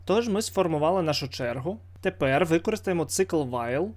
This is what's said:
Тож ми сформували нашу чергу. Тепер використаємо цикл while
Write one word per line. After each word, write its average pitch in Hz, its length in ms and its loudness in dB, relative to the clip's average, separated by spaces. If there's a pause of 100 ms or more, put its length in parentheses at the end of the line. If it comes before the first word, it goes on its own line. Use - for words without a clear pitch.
Тож 233 240 2
ми 202 120 2
сформували 175 600 2
нашу 147 260 0
чергу. 131 500 -6 (240)
Тепер 143 440 2
використаємо 170 600 0
цикл 190 320 0
while 123 600 -2